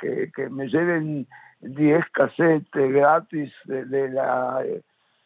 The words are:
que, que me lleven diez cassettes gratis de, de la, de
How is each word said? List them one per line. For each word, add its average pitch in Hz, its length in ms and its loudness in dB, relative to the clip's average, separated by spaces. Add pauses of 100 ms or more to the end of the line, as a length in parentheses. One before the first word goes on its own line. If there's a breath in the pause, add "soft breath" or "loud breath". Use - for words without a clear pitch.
que, - 340 -4
que 135 140 -6
me 135 180 -8
lleven 156 600 -2 (320 loud breath)
diez 151 520 2
cassettes 147 800 2
gratis 147 580 2 (140)
de, 131 200 -6
de 135 240 -2
la, 131 520 -2
de - 220 -6 (420)